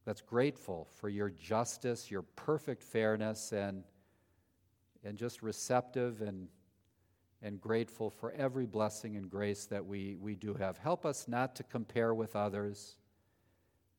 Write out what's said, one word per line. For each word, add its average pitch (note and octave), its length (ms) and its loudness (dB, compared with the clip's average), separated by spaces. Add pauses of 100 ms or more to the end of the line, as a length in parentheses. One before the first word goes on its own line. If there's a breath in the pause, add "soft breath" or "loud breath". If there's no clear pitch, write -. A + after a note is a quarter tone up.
that's G#2+ 180 -4
grateful A#2 720 0
for - 160 -6
your G2+ 200 0
justice, A2+ 840 0
your F#2+ 100 -2
perfect - 640 -2
fairness, G#2+ 680 2
and, G2 320 0 (1200 soft breath)
and G#2 140 -6
just A#2 240 -4
receptive B2 800 2
and, F#2+ 260 -4 (920)
and G2+ 200 -8
grateful A2 480 0
for A2+ 220 -6
every C3 340 0
blessing G#2+ 500 0
and F#2+ 140 -6
grace G2+ 360 0
that G2+ 200 -2
we, G2 340 -4
we G#2 160 -4
do G#2 200 -4
have. F#2+ 220 0
Help F3 280 2
us D3 220 -2
not B2+ 280 0
to - 80 -8
compare A2+ 500 2
with A2 220 0
others. G#2 600 -2 (1040)